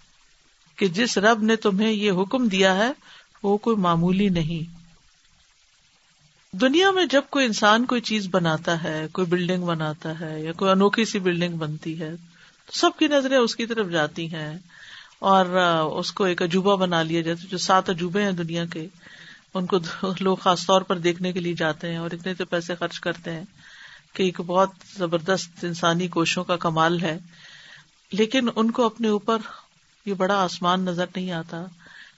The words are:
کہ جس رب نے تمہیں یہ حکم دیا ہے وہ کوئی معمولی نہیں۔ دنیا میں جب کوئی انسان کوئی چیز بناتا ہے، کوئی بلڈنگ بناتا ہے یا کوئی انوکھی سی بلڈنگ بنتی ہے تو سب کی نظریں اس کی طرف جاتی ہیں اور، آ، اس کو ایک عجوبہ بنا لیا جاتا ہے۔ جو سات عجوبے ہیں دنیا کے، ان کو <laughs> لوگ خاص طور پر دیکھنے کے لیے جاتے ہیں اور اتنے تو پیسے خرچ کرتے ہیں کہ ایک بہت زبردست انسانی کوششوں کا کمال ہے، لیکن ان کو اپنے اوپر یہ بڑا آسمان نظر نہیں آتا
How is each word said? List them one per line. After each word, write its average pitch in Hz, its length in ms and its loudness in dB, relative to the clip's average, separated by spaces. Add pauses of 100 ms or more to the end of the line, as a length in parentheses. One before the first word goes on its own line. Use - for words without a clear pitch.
(760)
کہ 196 120 2
جس 220 300 -2
رب 214 240 4
نے 220 140 4
تمہیں 214 360 2
یہ 208 200 0
حکم 196 360 0
دیا 190 280 4
ہے 226 160 2 (520)
وہ 202 140 2
کوئی 226 200 0
معمولی 180 520 2
نہیں۔ 165 560 -4 (1700)
دنیا 294 360 4
میں 370 140 2
جب 247 240 4
کوئی 269 160 2
انسان 220 400 4
کوئی 247 160 0
چیز 214 300 -4
بناتا 165 520 0
ہے، 156 280 -4
کوئی 185 160 -2
بلڈنگ 180 360 -2
بناتا 160 560 -4
ہے 156 220 -8
یا 160 100 -6
کوئی 190 200 0
انوکھی 202 340 4
سی 208 140 -4
بلڈنگ 175 380 0
بنتی 160 420 -6
ہے 156 120 -8 (540)
تو - 60 -20
سب - 180 2 (100)
کی 311 80 4
نظریں 269 300 2
اس 233 180 2
کی 233 100 -6
طرف 220 240 -4
جاتی 165 440 -2
ہیں 156 240 -8 (640)
اور، 190 260 6
آ، 175 360 2
اس 156 300 -2
کو - 120 -2
ایک 180 180 0
عجوبہ 185 340 2
بنا 175 280 2
لیا 165 180 0
جاتا 170 220 -4
ہے۔ - 40 -16
جو 180 100 -8
سات 185 320 2
عجوبے 180 340 -2
ہیں 202 80 0
دنیا 170 340 -4
کے، 170 220 -10 (680)
ان 185 120 -2
کو 190 120 0
<laughs> 175 420 -4
لوگ 190 180 0
خاص 175 280 2
طور 190 160 6
پر 185 160 -2
دیکھنے 175 340 -2
کے 175 80 -6
لیے 175 140 -4
جاتے 165 360 -4
ہیں 165 80 -6
اور 165 140 -6
اتنے 175 220 -8
تو 175 120 -6
پیسے 175 300 -4
خرچ 170 240 -6
کرتے 170 340 -6
ہیں 160 100 -10 (680)
کہ 190 100 -2
ایک 185 180 -2
بہت 185 280 2 (280)
زبردست 175 640 -2
انسانی 170 440 0
کوششوں 170 360 -2
کا 175 140 -2
کمال 165 440 2
ہے، 165 180 -4 (920)
لیکن 226 440 0
ان 226 160 2
کو 240 140 2
اپنے 226 220 -2
اوپر 214 300 0 (680)
یہ 202 80 -4
بڑا 190 300 0
آسمان 180 380 0
نظر 180 240 -2 (100)
نہیں 185 160 -6
آتا 170 340 -8 (520)